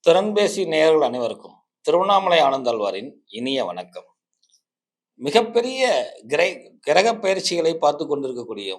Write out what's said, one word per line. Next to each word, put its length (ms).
திறன்பேசி 540
நேயர்கள் 340
அனைவருக்கும் 500
திருவண்ணாமலை 540
ஆனந்தாழ்வாரின் 680
இனிய 260
வணக்கம். 420
மிகப்பெரிய 640
கிரை-, 520
கிரக 280
பயிற்சிகளை 540
பார்த்து 280
கொண்டிருக்கக்கூடிய 720